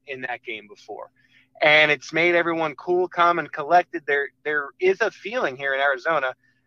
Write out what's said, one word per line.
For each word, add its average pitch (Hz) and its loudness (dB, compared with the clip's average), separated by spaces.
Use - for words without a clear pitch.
in 131 -12
that 120 -10
game 107 -12
before. - -18
And 151 6
it's 143 -4
made 170 2
everyone 165 -2
cool, 180 -2
calm, 175 2
and 147 -6
collected. 165 0
There, 143 0
there 147 -4
is 190 2
a 208 0
feeling 196 -6
here 139 -4
in 135 -2
Arizona, 139 -2